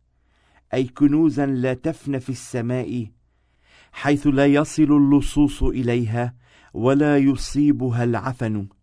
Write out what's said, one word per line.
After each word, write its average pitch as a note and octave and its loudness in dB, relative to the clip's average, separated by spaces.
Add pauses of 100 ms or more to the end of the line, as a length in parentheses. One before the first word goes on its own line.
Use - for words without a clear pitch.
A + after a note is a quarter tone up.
(760)
أي C3 0
كنوزاً C#3+ 0
لا C3 -2
تفنى C#3 -8
في B2+ -12
السماء، A#2+ -6 (840)
حيث C#3+ -2
لا C#3 4
يصل C#3+ 2
اللصوص C#3+ 2
إليها A#2+ -2 (400)
ولا C#3+ 2
يصيبها C3+ 0
العفن، A2 -4 (140)